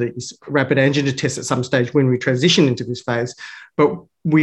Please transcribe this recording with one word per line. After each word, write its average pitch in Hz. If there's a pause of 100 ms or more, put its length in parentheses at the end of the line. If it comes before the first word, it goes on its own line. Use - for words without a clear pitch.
these 120 (300)
rapid 135
antigen 139
tests 135
at -
some 127
stage 123
when 131
we 123
transition 135
into 117
this 123
phase, 120 (460)
but 147 (380)
we 156